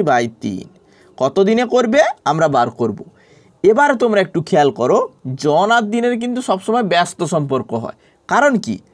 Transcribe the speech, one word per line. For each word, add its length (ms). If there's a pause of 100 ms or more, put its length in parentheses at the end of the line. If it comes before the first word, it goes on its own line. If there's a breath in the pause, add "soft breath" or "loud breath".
বাই 180 (160)
তিন। 240 (520 soft breath)
কত 180 (120)
দিনে 260
করবে 280 (300)
আমরা 240
বার 120 (120)
করব। 200 (640 soft breath)
এবার 260 (120)
তোমরা 240
একটু 140 (100)
খেয়াল 200 (100)
করো, 180 (460)
জন 340
আর 60 (100)
দিনের 280
কিন্তু 180 (100)
সবসময় 420
ব্যস্ত 280 (140)
সম্পর্ক 380 (120)
হয়। 140 (320 soft breath)
কারণ 240 (120)
কি? 100 (180 soft breath)